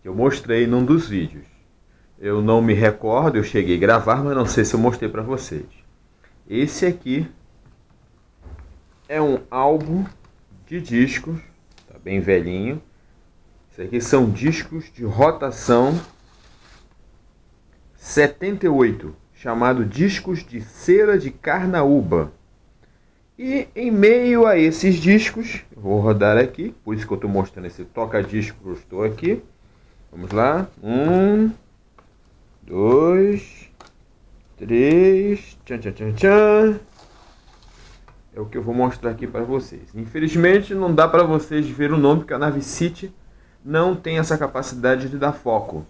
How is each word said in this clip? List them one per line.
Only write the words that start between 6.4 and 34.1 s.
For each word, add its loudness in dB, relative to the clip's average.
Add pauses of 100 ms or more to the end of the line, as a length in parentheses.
Esse -2
aqui -4 (1800)
é -4
um 0 (100)
álbum -2 (600)
de -10
discos, -2 (480)
tá -20
bem -4
velhinho. -2 (920)
Esse -18
aqui -6
são 2
discos -6
de -16
rotação 0 (2000)
setenta -2
e 4
oito, 0 (180)
chamado -2
Discos -4
de -14
Cera 2
de -4
Carnaúba. 0 (1040)
E -4
em -4
meio 6
a 4
esses 4
discos, 2 (120)
vou -2
rodar 2
aqui, -2
por -6
isso -10
que -6
eu -6
tô -8
mostrando -4
esse -16
toca-disco -6
que -14
eu -10
estou -10
aqui. -4 (680)
Vamos -14
lá, 0 (160)
um, 2 (1120)
dois, 0 (880)